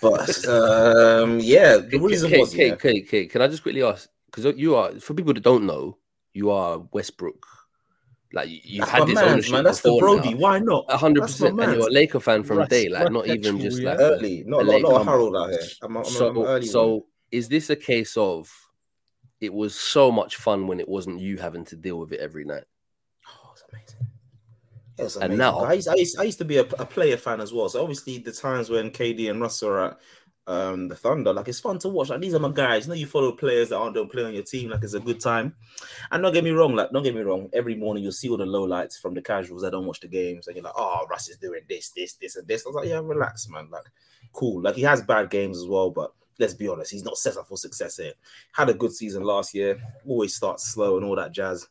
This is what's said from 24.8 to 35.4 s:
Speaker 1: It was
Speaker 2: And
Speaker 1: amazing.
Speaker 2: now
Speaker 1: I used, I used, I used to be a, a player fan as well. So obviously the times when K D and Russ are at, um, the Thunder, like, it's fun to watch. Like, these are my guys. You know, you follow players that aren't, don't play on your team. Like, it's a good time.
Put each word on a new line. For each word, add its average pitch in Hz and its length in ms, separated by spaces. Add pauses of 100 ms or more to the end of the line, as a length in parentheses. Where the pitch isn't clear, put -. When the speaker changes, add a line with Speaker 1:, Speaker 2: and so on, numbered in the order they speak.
Speaker 1:
It - 60
was 104 120
Speaker 2:
And 98 100
Speaker 1:
amazing. 95 120
Speaker 2:
now 127 220
Speaker 1:
I 156 140
used, 185 140
I 160 80
used, 175 240
I 196 40
used 214 160
to 170 60
be 147 120
a, 127 60
a 123 220
player 151 300
fan 117 240
as 104 140
well. 110 160
So 123 120
obviously 139 360
the 117 160
times 127 360
when 113 220
K 117 220
D 110 160
and 107 100
Russ 113 240
are 98 160
at, - 180 (500)
um, 92 420
the 87 60
Thunder, 117 380
like, 104 140
it's 123 120
fun 190 200
to 190 100
watch. 151 200
Like, 135 120
these 180 140
are 156 40
my 143 120
guys. 123 340
You 151 40
know, 170 60
you 156 120
follow 135 240
players 120 380
that 110 80
aren't, 110 180
don't 104 160
play 123 120
on 113 120
your 101 80
team. 123 260
Like, 107 140
it's 101 100
a 101 60
good 117 200
time. 117 360 (560)